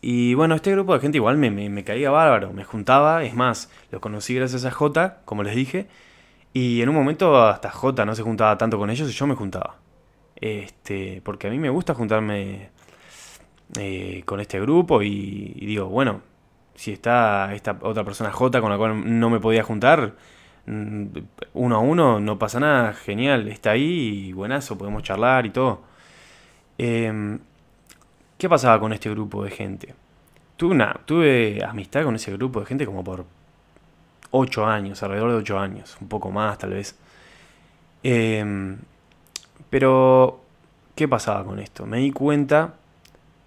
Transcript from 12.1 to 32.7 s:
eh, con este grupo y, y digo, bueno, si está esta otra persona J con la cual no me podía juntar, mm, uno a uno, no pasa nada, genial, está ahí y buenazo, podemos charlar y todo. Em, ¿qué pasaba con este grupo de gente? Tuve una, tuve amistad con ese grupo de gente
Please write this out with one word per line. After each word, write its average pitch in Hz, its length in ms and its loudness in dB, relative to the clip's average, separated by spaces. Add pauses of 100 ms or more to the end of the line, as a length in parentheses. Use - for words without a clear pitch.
eh, 95 480 -10
con 101 160 -6
este 101 200 -6
grupo 151 420 4
y, 101 540 -6
y - 100 -10
digo, 101 200 -4
bueno, 104 360 -2 (520)
si - 180 -10
está 104 640 2
esta 101 280 -6
otra 107 220 -4
persona 101 280 -6
J 127 280 2
con 110 100 0
la 101 80 0
cual 110 400 0
no 117 120 2
me 113 100 2
podía 110 240 2
juntar, 117 500 2 (520)
mm, 107 400 -8 (480)
uno 120 220 2
a 107 40 4
uno, 135 400 4
no 104 180 -2
pasa 110 220 -2
nada, 131 340 2
genial, 113 540 -2
está 104 240 -2
ahí 117 560 -2
y 92 40 -10
buenazo, 110 460 -6
podemos 101 240 -8
charlar 123 440 2
y 101 40 -8
todo. 123 320 -2 (960)
Em, 113 600 -4 (1000)
¿qué 185 100 -2
pasaba 123 320 6
con 110 120 -2
este 107 180 -8
grupo 104 340 -6
de 101 60 -8
gente? 101 440 -10 (600)
Tuve 170 180 2
una, 110 200 4 (100)
tuve 123 600 2
amistad 110 400 -4
con 127 120 0
ese 107 160 -8
grupo 117 280 -4
de 104 60 -8
gente 135 200 -4